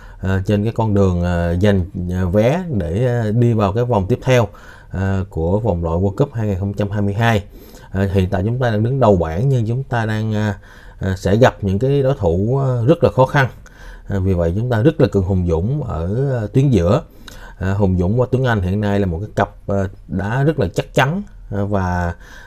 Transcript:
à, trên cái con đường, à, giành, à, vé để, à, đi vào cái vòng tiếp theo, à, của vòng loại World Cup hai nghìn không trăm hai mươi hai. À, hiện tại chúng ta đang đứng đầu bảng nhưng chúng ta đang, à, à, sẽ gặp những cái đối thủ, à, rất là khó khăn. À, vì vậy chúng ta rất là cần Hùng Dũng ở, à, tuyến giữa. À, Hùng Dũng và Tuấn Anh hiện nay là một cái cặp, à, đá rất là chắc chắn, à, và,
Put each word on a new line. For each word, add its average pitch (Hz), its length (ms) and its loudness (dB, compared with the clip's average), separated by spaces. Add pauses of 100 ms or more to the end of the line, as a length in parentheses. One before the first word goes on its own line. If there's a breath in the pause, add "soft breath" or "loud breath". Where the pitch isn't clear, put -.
(220 loud breath)
à, 95 240 0
trên 104 180 2
cái 110 100 -2
con 110 200 0
đường, 92 300 2
à, 87 380 0
giành, 101 240 4 (260)
à, 92 140 -2
vé 113 380 2 (140)
để, 87 300 -2
à, 120 240 -2
đi 120 220 4
vào 104 200 2
cái 120 120 0
vòng 104 240 0
tiếp 123 140 0
theo, 123 240 2 (420 loud breath)
à, 95 400 -2
của 85 300 0
vòng 90 240 -2
loại 85 140 -2
World 101 180 0
Cup - 180 -2
hai 110 140 -4
nghìn 95 120 -2
không 98 140 -4
trăm 101 160 -4
hai 104 120 -4
mươi 101 120 0
hai. 113 300 2 (480 loud breath)
À, 98 220 0
hiện 95 160 2
tại 95 160 -2
chúng 120 140 -2
ta 123 100 0
đang 107 140 0
đứng 131 160 0
đầu 107 180 6
bảng 82 320 -2
nhưng 120 180 0
chúng 127 160 -2
ta 117 220 -2
đang, 110 300 -2
à, 104 240 -2 (400 loud breath)
à, 95 180 -2
sẽ 95 180 0
gặp 113 260 4
những 98 180 0
cái 135 240 2
đối 135 120 0
thủ, 98 440 0
à, 123 280 -2
rất 165 160 4
là 113 80 4
khó 131 140 2
khăn. 135 220 2 (600 loud breath)
À, 98 120 -2
vì 92 140 2
vậy 85 220 0
chúng 120 140 -2
ta 110 120 0
rất 151 200 4
là 113 100 6
cần 98 120 2
Hùng 90 240 0
Dũng 101 360 0
ở, 107 600 -4
à, 101 100 -4
tuyến 135 160 4
giữa. 104 320 4 (560 loud breath)
À, 95 160 -2
Hùng 95 260 2
Dũng 95 180 0
và 123 140 2
Tuấn 131 120 0
Anh 113 180 0
hiện 95 200 0
nay 101 180 0
là 101 60 0
một 82 140 -2
cái 104 160 -10
cặp, 101 140 0 (180)
à, 98 220 -2 (180)
đá 107 360 -2
rất 156 160 0
là 98 140 0
chắc - 200 -6
chắn, 151 280 0 (300)
à, 101 120 -2
và, 90 500 -2 (340 loud breath)